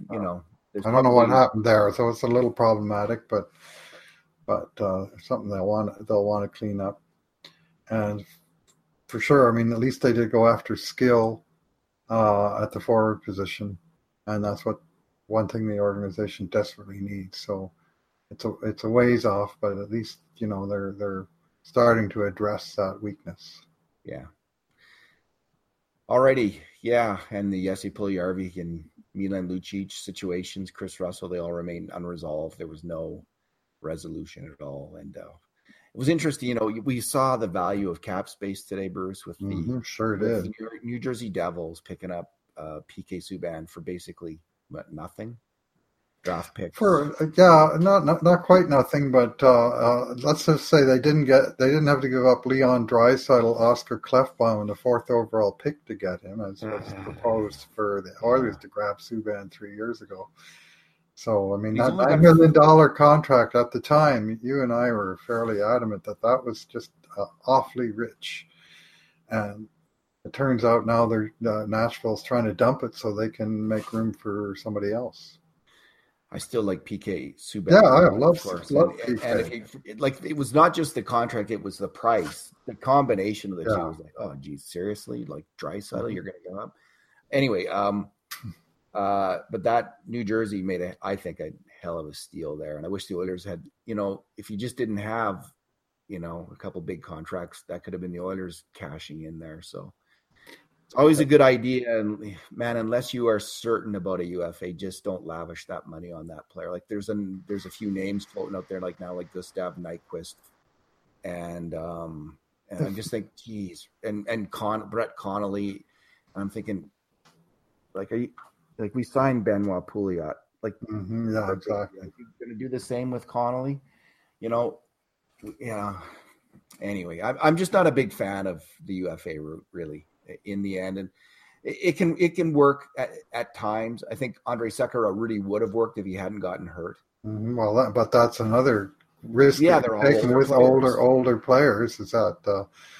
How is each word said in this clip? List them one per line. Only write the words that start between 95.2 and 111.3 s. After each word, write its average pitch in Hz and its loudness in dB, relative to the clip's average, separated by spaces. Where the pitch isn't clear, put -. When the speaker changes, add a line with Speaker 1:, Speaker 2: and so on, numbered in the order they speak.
Speaker 1:
you 92 -12
know, 85 -12
a - -20
couple 92 -12
big 82 -10
contracts, 85 -14
that 87 -12
could 95 -12
have 87 -10
been 90 -10
the 87 -10
Oilers 92 -10
cashing 78 -16
in 80 -14
there. 80 -18
So - -18
it's - -20
always 147 8
a 147 4
good 143 8
idea. 123 2
And 104 -6
man, 117 -6
unless 117 -2
you 120 -2
are 107 2
certain 113 -4
about 92 -4
a 87 -8
U 87 -6
F 85 -12
A, 90 -10
just 92 -12
don't 87 -8
lavish 82 -12
that 90 -12
money 85 -16
on 80 -16
that 78 -18
player. 87 -12
Like, 90 -12
there's 104 -8
an, 95 -8
there's 101 -8
a 90 -16
few 104 -8
names 98 -6
floating 95 -10
out 92 -12
there, 95 -8
like, 90 -10
now, 90 -12
like 90 -12
Gustav 90 -10
Nyquist. 87 -14
And, 87 -10